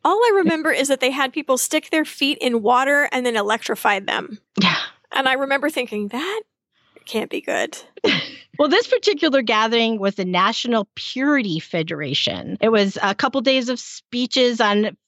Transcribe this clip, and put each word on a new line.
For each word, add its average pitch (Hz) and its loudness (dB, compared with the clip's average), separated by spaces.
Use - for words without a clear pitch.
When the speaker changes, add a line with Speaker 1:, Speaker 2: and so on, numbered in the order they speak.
Speaker 1:
All 370 2
I 466 4
remember 320 2
is 269 0
that 269 2
they 254 0
had 269 -2
people 277 0
stick - -2
their 311 0
feet - -2
in 233 0
water 269 2
and 254 -2
then 233 0
electrified 208 -2
them. - -4
Speaker 2:
Yeah. 175 2
Speaker 1:
And 269 0
I 262 2
remember 277 -2
thinking, 208 -4
"That 359 -6
can't - -4
be - -4
good." - -4
<laughs> 392 4
Speaker 2:
Well, 285 4
this 392 2
particular 302 2
gathering 226 2
was 196 0
the 190 -2
National 202 2
Purity 254 0
Federation. 160 -4
It 220 4
was 202 2
a 202 2
couple 269 0
days 262 0
of 247 -4
speeches 247 -2
on 208 2